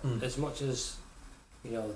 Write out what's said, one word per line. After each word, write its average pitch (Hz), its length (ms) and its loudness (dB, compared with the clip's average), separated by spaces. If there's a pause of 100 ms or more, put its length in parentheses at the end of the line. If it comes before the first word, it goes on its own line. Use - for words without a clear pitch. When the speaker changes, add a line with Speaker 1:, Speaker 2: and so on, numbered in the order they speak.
Speaker 1:
Mm. 117 180 4
Speaker 2:
as 127 140 2
much 143 240 2
as, 131 360 2 (680)
you 120 60 -4
know, 110 260 0